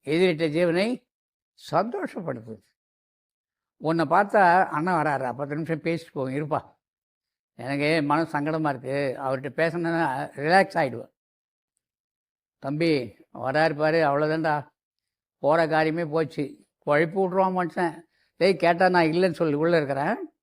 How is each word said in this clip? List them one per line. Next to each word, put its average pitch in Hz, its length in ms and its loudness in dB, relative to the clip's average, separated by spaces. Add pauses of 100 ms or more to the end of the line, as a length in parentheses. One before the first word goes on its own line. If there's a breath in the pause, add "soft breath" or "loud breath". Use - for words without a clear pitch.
எதிரிட்ட 165 460 0
ஜீவனை 175 600 0 (640)
சந்தோஷப்படுத்து. 165 920 -6 (1120)
உன்னை 165 280 -2
பார்த்தா, 185 600 4
"அண்ணன் 160 300 -2
வராருடா, 135 420 -2
பத்து 143 180 -8
நிமிஷம் 156 280 -6
பேசிட்டு 165 300 -6
போவோம், 131 220 -6
இருப்பா, 147 260 -4 (920)
எனக்கு 143 480 -2
மனசு 151 360 0
சங்கடமா 156 300 -2
இருக்கு, 135 500 -4
அவர்கிட்ட 135 360 -6
பேசணும்னா 165 520 -2 (300)
ரிலாக்ஸ் 170 420 2
ஆயிடுவேன்." 123 340 -4 (1500)
"தம்பி 151 340 -2 (420)
வராரு 143 420 0
பாரு, 156 220 2
அவ்வளோதான்டா, 151 680 0 (720)
போற 160 280 2
காரியமே 156 440 0
போச்சு, 151 560 -4 (200)
குழப்பி 156 320 2
விட்ருவான் 185 380 0
மனுஷன்." 170 440 -2 (360)
"டேய் 180 200 4
கேட்டா 175 320 4
நான் 180 160 4
இல்லைன்னு 170 280 2
சொல்லி 156 220 0
உள்ளே 165 220 2
இருக்கிறேன்." 156 560 -2 (100)